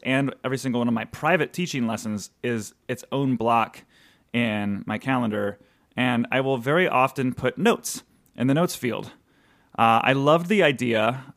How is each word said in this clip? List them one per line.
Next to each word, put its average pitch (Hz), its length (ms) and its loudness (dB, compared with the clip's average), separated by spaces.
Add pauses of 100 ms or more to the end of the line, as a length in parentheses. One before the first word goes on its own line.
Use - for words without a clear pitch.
and 131 300 0 (100)
every 131 140 -2
single 123 220 -2
one 120 80 0
of 120 60 0
my 110 120 -2
private 156 460 0
teaching 147 340 -4
lessons 107 440 -6 (140)
is 117 300 -4 (140)
its 123 240 -6
own 135 240 0
block 117 480 0 (500)
in 104 520 -2
my 107 120 -4
calendar, 107 600 -2 (380)
and 123 340 0
I 131 100 2
will 135 160 0
very 151 300 2
often 127 460 0
put - 240 -4
notes - 460 -2 (320)
in 123 120 0
the 135 60 2
notes 170 220 0
field. 107 360 -6 (640)
Uh, 113 260 4
I 131 100 2
love 151 340 4
the 202 160 4
idea 120 720 0